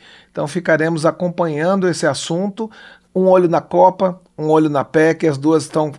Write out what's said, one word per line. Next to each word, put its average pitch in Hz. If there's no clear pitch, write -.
então 151
ficaremos 160
acompanhando 175
esse 160
assunto. 190
Um 185
olho 185
na 165
Copa, 185
um 151
olho 156
na 139
pec, 160
as 147
duas 151
estão 156